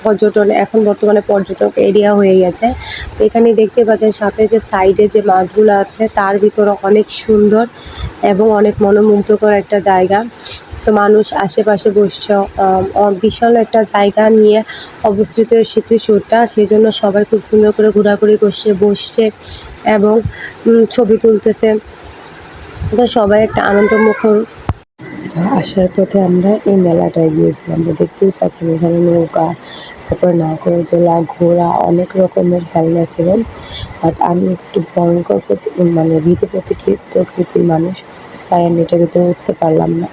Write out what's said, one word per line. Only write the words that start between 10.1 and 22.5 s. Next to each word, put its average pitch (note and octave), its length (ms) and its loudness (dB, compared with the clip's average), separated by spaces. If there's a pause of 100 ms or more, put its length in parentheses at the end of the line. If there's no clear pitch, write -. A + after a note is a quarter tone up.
মানুষ G#3 420 2
আশেপাশে G#3 580 0
বসছে। G3+ 420 0
আম, G3 120 0 (480)
অ-, G3+ 280 2
বিশাল A#3 340 2
একটা A3+ 280 0
জায়গা G3+ 460 0
নিয়ে G#3+ 340 4 (400)
অবস্থিত G#3+ 500 0
এই A3+ 100 4
স্মৃতিসৌধটা, A3 840 0
সেই G#3+ 180 0
জন্য G#3+ 260 2
সবাই G#3 340 0
খুব G#3 160 -2
সুন্দর G#3+ 300 2
করে G#3+ 200 2
ঘোরাঘুরি G#3 460 2
করছে, G#3 360 0
বসছে G3+ 500 -2 (640)
এবং, G#3+ 360 2 (440)
উম, A3+ 200 4
ছবি G#3+ 320 0
তুলতেছে। A3 520 0 (1300)